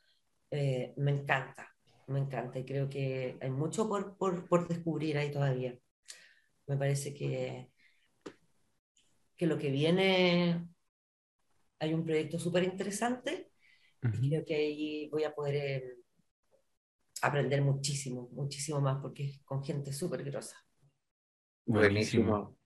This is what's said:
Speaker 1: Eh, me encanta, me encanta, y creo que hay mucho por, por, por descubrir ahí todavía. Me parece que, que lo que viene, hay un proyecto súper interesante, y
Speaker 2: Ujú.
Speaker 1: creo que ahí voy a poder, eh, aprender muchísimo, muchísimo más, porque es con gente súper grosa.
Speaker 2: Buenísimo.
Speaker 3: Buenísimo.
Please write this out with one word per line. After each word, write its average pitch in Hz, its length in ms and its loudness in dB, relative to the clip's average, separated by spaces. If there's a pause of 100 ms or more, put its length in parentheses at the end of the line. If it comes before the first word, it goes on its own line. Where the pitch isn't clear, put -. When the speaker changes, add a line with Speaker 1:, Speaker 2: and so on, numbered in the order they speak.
(520)
Speaker 1:
Eh, 139 460 -2
me 143 140 2
encanta, 139 580 -2 (380)
me 135 120 -2
encanta, 127 400 -4
y 127 60 -6
creo 135 240 -2
que 131 520 -4
hay 131 80 -4
mucho 160 400 0
por, 202 280 -4
por, 180 300 -2
por 170 200 4
descubrir 156 500 -2
ahí 147 140 0
todavía. 127 460 0 (920)
Me 139 100 0
parece 139 360 0
que, 127 560 -4 (1700)
que 175 100 2
lo 147 100 2
que 147 140 -2
viene, 175 960 4 (1120)
hay 156 140 0
un 160 120 2
proyecto 156 340 0
súper 175 240 2
interesante, 226 880 -2 (600)
y 104 60 -4
Speaker 2:
Ujú. 131 120 2
Speaker 1:
creo 151 160 0
que 160 100 -2
ahí 151 540 -2
voy 151 160 0
a 151 100 -4
poder, 143 200 -2
eh, 135 420 -4 (1200)
aprender 139 400 2
muchísimo, 131 680 -2
muchísimo 143 480 -4
más, 139 220 2
porque 139 300 -8
es - 120 -20
con 135 200 -4
gente 139 280 -6
súper 175 320 -4
grosa. 139 320 -8 (1080)
Speaker 2:
Buenísimo. 104 640 4
Speaker 3:
Buenísimo. 104 380 0